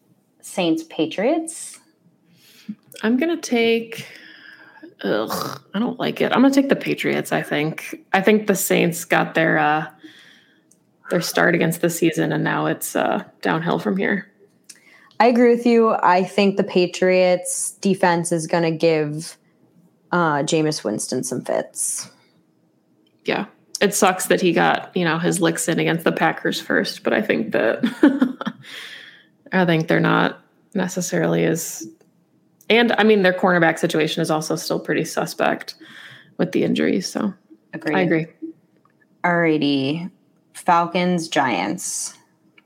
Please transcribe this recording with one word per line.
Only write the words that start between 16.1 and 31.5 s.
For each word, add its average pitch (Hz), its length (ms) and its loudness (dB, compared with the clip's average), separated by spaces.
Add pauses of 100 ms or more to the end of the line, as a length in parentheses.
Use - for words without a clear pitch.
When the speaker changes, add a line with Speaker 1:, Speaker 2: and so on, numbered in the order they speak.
Speaker 1:
think 196 340 0
the 196 60 0
Patriots 180 1080 0 (100)
defense 180 500 0
is 165 160 -2
gonna 170 240 0
give, 156 640 -2 (720)
uh, 165 320 2
Jameis 156 400 0
Winston 123 400 -4
some - 180 -6
fits. - 680 -6 (1160)
Speaker 2:
Yeah. - 200 -2 (360)
It 202 120 2
sucks - 340 2
that 180 120 4
he 180 140 2
got, 165 420 2
you 180 80 0
know, 165 160 0
his 170 220 0
licks 165 260 0
in 160 120 0
against 160 260 0
the - 60 2
Packers - 500 -2
first, - 420 -2
but - 100 0
I 220 80 2
think 220 300 -2
that, - 320 0 (180)
<laughs> - 1500 -2
I 185 140 4
think 160 220 2
they're 165 120 2
not - 400 2 (340)
necessarily 170 720 -2
as, - 420 -4 (840)